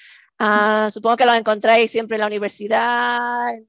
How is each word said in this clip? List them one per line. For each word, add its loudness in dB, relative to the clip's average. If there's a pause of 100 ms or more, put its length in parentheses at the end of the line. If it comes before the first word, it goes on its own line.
(380)
Ah, 2
supongo 0
que 4
los 6
encontráis 2
siempre -4
en -2
la 0
universidad, -2
en -20